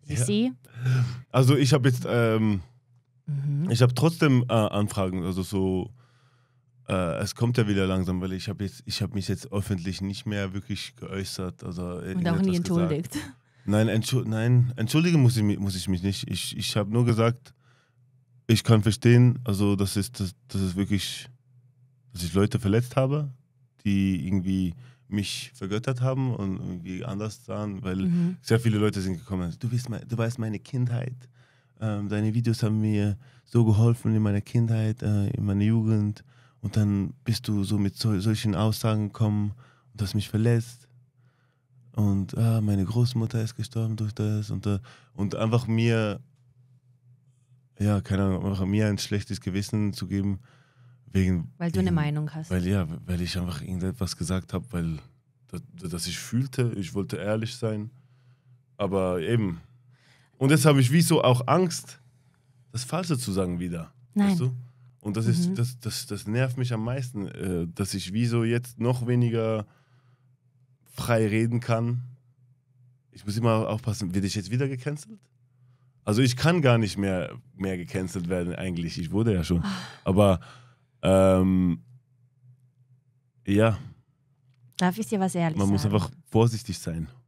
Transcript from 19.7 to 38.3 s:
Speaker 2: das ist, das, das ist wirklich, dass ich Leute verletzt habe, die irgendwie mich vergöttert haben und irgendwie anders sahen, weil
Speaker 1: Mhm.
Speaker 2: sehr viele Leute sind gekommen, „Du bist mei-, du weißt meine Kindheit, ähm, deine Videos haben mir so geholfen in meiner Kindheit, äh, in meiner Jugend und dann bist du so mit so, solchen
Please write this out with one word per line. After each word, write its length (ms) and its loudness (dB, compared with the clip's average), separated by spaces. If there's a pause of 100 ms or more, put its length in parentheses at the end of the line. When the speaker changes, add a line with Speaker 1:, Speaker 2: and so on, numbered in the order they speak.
Speaker 2:
das 180 -2
ist, 240 -4
das, 140 -4 (160)
das 120 -2
ist 140 0
wirklich, 540 -2 (840)
dass 120 -10
ich 100 -6
Leute 260 2
verletzt 380 0
habe, 320 0 (560)
die 420 2
irgendwie 460 0 (340)
mich 460 -6
vergöttert 480 -4
haben 340 0
und 220 -4
irgendwie 480 -8
anders 400 -8
sahen, 380 -8
weil 140 -4 (100)
Speaker 1:
Mhm. 340 0
Speaker 2:
sehr 180 4
viele 200 2
Leute 220 2
sind 180 -4
gekommen, 400 -6
„Du 100 -4
bist 200 -4
mei-, 160 -8
du 120 -6
weißt 220 -2
meine 200 -4
Kindheit, 560 -4 (640)
ähm, 300 -4
deine 240 0
Videos 300 0
haben 180 0
mir 360 0 (280)
so 180 4
geholfen 520 4
in 60 2
meiner 200 2
Kindheit, 600 0
äh, 260 0
in 160 -2
meiner 180 2
Jugend 600 2 (380)
und 160 -6
dann 360 2 (100)
bist 240 -2
du 160 0
so 140 0
mit 180 0
so, 240 0
solchen 360 0